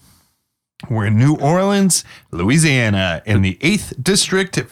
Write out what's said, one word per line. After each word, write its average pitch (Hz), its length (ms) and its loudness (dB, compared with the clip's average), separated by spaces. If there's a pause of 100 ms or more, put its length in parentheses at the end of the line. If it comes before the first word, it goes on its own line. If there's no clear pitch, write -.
(880)
We're 107 180 -2
in 107 100 2
New 139 180 4
Orleans, 180 680 0 (280)
Louisiana, 104 960 0
in 104 160 2
the 95 200 0
Eighth 185 400 -2
District 190 540 -2 (160)